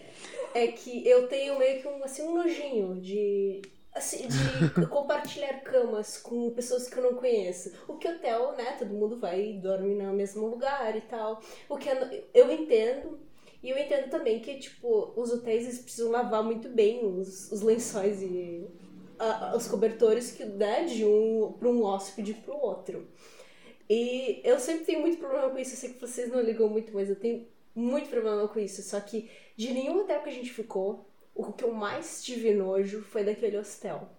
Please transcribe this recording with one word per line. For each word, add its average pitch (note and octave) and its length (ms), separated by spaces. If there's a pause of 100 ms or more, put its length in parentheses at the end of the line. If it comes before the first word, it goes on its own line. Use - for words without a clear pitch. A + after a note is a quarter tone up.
(100)
<laughs> - 440
é A#4 140
que - 380
eu B3 220
tenho C#4 300
meio C4 220
que - 60
um, C#4 160
assim, C4+ 200
um E4 120
nojinho C#4+ 680
de, G3 640 (320)
assim, - 320
de C#3 600
<laughs> - 40
compartilhar C#4+ 680
camas A3+ 580
com A#3+ 320
pessoas B3 380
que - 100
eu B3 60
não B3 100
conheço. G#3+ 580 (140)
O D4 80
que E4+ 140
hotel, C4+ 480
né, B3+ 200
todo G#3 160
mundo G#3+ 280
vai F#3 200 (100)
e - 100
dorme F#3+ 340
no G3 180
mesmo G3+ 360
lugar A#3+ 480
e A3 60
tal. A3 380 (280)
O C#4+ 80
que C#4 120
eu, C4 80 (380)
eu B3 180
entendo, D4 680 (440)
e B3 80
eu C4+ 80
entendo C#4 320
também A#3 300
que, C#4 160
tipo, A3+ 600
os A#3+ 160
hotéis, A#3 320
eles B3 140
precisam A3+ 320
lavar A3 340
muito A3+ 240
bem A3+ 380
os, F#3 440
os G3+ 120
lençóis G#3+ 580
e, F3 460 (520)
ah, A3 380
os - 100
cobertores A3 640
que, - 140
né, G#3+ 400
de A#3 220
um, G#3+ 520
pra A#3 120
um A#3+ 120
hóspede G3 520
pro - 200
outro. F#3+ 540 (800)
E A#3+ 560
eu B3 140
sempre E4 280
tenho D#4+ 140
muito E4 180
problema C4 320
com C4 80
isso, B3+ 160
eu - 40
sei B3 120
que - 100
vocês A#3+ 300
não B3+ 100
ligam A3+ 280
muito, A3 260
mas G3 160
eu G3 60
tenho A#3 300 (280)
muito B3+ 340
problema G#3+ 400
com A3 100
isso. G3 240
Só G3+ 180
que A3 300 (260)
de A#3+ 160
nenhum C#4+ 280
hotel D4 220
que D4 80
a - 20
gente B3 180
ficou, G3+ 560 (280)
o - 180
que - 120
eu A#3 80
mais - 520
tive A3+ 300
nojo G3 480
foi G#3+ 220
daquele G#3+ 340
hostel G#3 500 (100)